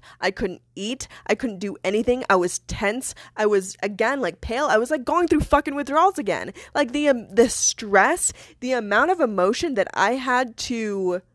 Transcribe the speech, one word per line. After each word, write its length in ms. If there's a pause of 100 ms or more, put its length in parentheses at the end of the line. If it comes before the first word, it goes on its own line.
(200)
I 100
couldn't 320 (140)
eat. 320 (180)
I 80
couldn't 240
do 240
anything. 480
I 60
was 240
tense. 520 (240)
I 100
was, 360
again, 380
like, 200
pale. 260
I 100
was, 160
like, 120
going 220
through 140
fucking 340
withdrawals 420
again. 360 (240)
Like, 160
the, 160
um, 200
the 200
stress, 840 (280)
the 120
amount 380
of 80
emotion 560
that 200
I 180
had 460
to 640 (120)